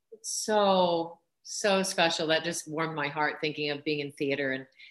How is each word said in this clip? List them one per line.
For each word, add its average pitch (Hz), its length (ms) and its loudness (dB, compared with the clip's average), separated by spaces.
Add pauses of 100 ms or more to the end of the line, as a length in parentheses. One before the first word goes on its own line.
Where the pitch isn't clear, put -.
(120)
It's - 180 -14
so, 185 880 2 (240)
so 196 400 0
special. 170 460 2
That 156 160 2
just 165 240 -6
warmed 160 280 -4
my 143 120 -2
heart, 151 320 -2
thinking 147 300 -2
of 139 140 -6
being 151 160 -2
in 143 120 -6
theater 139 400 -2
and 131 140 -6 (240)